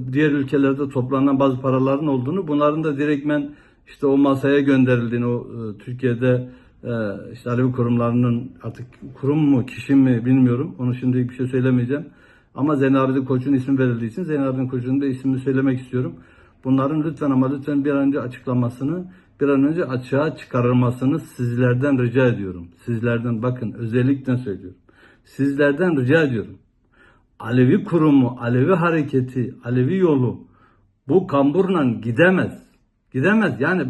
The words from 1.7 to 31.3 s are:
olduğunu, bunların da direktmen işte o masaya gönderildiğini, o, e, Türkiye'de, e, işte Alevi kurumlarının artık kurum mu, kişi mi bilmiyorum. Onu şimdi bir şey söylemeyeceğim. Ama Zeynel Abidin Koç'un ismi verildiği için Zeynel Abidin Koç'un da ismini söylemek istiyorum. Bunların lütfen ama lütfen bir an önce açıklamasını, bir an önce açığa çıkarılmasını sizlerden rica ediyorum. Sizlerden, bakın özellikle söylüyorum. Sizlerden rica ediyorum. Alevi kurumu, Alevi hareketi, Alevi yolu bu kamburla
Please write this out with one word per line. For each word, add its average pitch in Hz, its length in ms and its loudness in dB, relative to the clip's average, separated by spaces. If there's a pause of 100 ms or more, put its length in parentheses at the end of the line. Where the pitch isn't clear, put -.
olduğunu, 143 400 -2
bunların 147 360 0
da 147 140 -2
direktmen 147 540 -2 (360)
işte - 200 -4
o 139 100 4
masaya 139 420 2
gönderildiğini, 123 640 2
o, 120 220 -4
e, 110 300 -12
Türkiye'de, 123 720 -2 (340)
e, 123 80 -8 (420)
işte - 160 -12
Alevi 123 220 2
kurumlarının 120 800 0 (120)
artık - 220 -12 (280)
kurum 147 260 -2
mu, 143 260 2
kişi - 300 -2
mi 127 300 4
bilmiyorum. 127 540 2
Onu 123 160 -2
şimdi 123 340 0
bir - 40 -14
şey 127 140 -4
söylemeyeceğim. 127 580 0 (500)
Ama 147 200 0
Zeynel 135 280 2
Abidin 131 220 0
Koç'un 131 280 0
ismi 131 260 0
verildiği 117 320 0
için 185 120 -8
Zeynel 147 240 -2
Abidin 131 200 -4
Koç'un 131 340 -2
da 143 40 -2
ismini 131 340 -2
söylemek 131 400 0
istiyorum. 127 340 -6 (500)
Bunların 135 400 0
lütfen 151 280 -4
ama 131 240 0
lütfen 143 300 -2
bir 147 60 0
an 139 160 2
önce 139 140 0
açıklamasını, 127 840 -4 (360)
bir 143 80 2
an 139 140 4
önce 160 220 0
açığa 135 500 -2
çıkarılmasını 123 840 0
sizlerden 123 800 0
rica 123 260 2
ediyorum. 95 400 -4 (180)
Sizlerden, 117 580 -2
bakın 123 280 -4
özellikle 123 640 0
söylüyorum. 92 400 -8 (460)
Sizlerden 143 800 0
rica 151 220 4
ediyorum. 110 340 -4 (840)
Alevi 127 440 2
kurumu, 143 580 2
Alevi 123 320 2
hareketi, 139 920 -2
Alevi 127 340 0
yolu 139 500 0 (600)
bu 185 200 2
kamburla 151 560 2